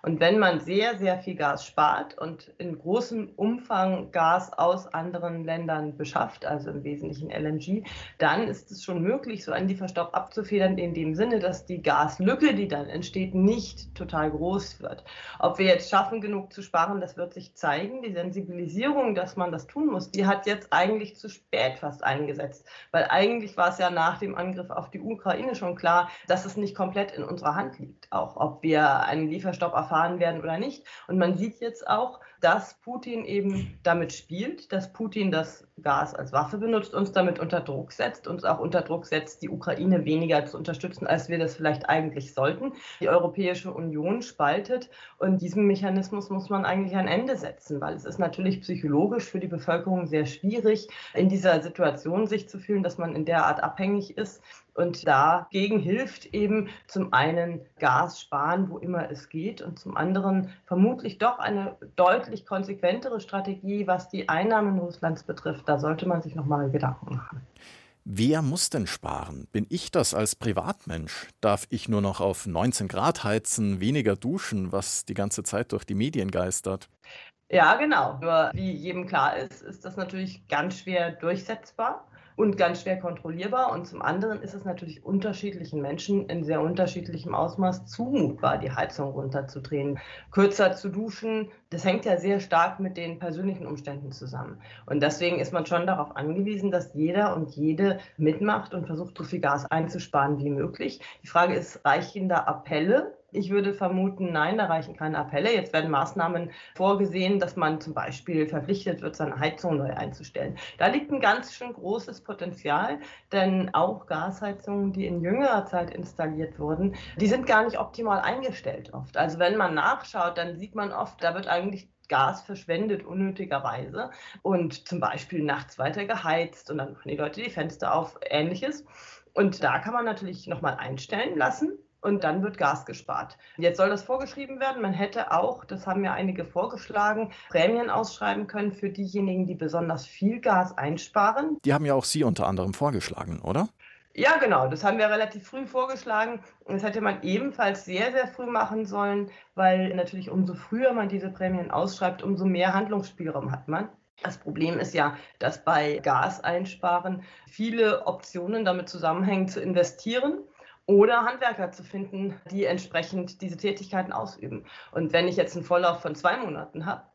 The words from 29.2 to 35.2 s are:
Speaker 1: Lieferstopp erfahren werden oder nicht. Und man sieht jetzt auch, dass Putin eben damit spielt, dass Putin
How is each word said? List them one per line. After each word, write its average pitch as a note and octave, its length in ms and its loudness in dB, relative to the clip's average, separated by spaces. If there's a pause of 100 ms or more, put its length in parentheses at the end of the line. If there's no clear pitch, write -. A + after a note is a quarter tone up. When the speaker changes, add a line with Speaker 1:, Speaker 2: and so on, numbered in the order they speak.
Speaker 1:
Lieferstopp F3 460 -2
erfahren E3+ 460 2
werden E3 200 0
oder D#3+ 160 -4
nicht. C4 300 -6 (200)
Und F#3 120 0
man F3+ 180 4
sieht G#3+ 240 -4
jetzt A#3 260 -8
auch, A#3+ 340 0 (200)
dass F3+ 400 4
Putin A#3+ 440 -8
eben G3 580 -2
damit E3+ 300 2
spielt, A3 600 -8
dass F#3 200 -4
Putin G3+ 380 -2